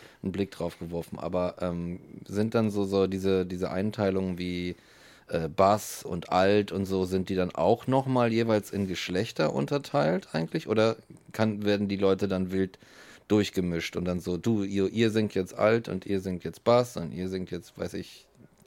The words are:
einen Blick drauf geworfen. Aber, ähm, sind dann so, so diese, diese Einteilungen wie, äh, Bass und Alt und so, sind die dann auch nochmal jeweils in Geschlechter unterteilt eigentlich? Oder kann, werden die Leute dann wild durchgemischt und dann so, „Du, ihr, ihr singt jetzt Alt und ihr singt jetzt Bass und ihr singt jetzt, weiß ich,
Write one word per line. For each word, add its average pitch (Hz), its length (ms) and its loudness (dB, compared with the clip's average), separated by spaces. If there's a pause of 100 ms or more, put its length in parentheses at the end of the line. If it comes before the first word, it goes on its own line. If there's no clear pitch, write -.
(220)
einen 95 100 -4
Blick 92 200 -2
drauf - 280 -6
geworfen. 85 400 -8
Aber, 90 420 -2
ähm, 87 380 -4 (260)
sind 107 300 0
dann 110 160 4
so, 101 140 0
so 98 220 4
diese, 95 380 2
diese 90 260 -4
Einteilungen 95 680 0
wie, 90 380 -4 (520)
äh, 82 220 -2
Bass 98 540 4
und - 280 -8
Alt 101 400 4
und 98 140 -2
so, 95 200 0
sind 92 240 -2
die 95 60 -2
dann 90 200 0
auch 98 320 4
nochmal 127 440 2
jeweils 113 400 2
in 101 160 -2
Geschlechter 95 680 -2
unterteilt 143 800 -2
eigentlich? 165 340 -4
Oder 110 300 2 (340)
kann, 107 340 -2
werden 101 220 2
die 98 100 -2
Leute 95 300 2
dann 92 240 -2
wild 95 260 0 (520)
durchgemischt 90 680 0
und 87 100 -2
dann 90 140 -2
so, 90 180 -4
„Du, 107 260 0
ihr, 98 260 0
ihr 113 200 2
singt 107 240 0
jetzt 95 220 -2
Alt 110 320 2
und 92 180 -6
ihr 98 140 -2
singt 92 240 -4
jetzt 85 200 -10
Bass 120 340 2
und 82 160 -6
ihr 92 160 -6
singt 92 220 -6
jetzt, 87 260 -10
weiß 92 180 -8
ich, - 320 -14 (400)